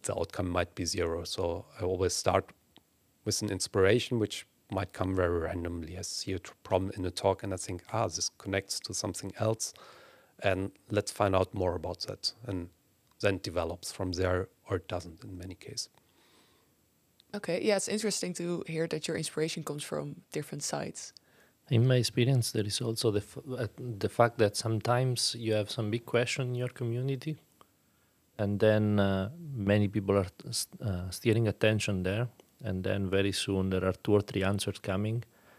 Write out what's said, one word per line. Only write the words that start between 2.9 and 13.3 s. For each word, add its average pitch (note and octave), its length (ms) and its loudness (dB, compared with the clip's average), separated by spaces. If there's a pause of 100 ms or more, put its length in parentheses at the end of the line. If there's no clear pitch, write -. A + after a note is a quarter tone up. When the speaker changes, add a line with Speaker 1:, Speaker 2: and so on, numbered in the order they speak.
Speaker 1:
with G#2+ 160 0
an G#2 80 -2
inspiration, G2+ 720 4
which - 260 -2 (260)
might F#2+ 220 -2
come F#2 220 0
very F2 240 2
randomly. E2+ 580 -4
I F2+ 60 -8
see - 300 -6
a F#2+ 60 -2
tr-, - 140 -14 (100)
problem F#2+ 320 2
in F#2+ 100 -4
a F2 60 -2
talk - 320 0
and G2 80 -4
I F#2 60 -4
think, F2+ 340 -8
"Ah, A2 160 0
this E2 300 -4
connects - 440 -4
to - 120 -10
something G2 460 -6
else, A2 340 0 (680)
and F#2+ 280 2 (200)
let's G#2 200 0
find F#2+ 240 2
out F#2 200 2
more F2+ 180 0
about F2+ 280 -6
that," - 320 -6 (120)
and F2+ 240 -6 (520)
then G2 180 2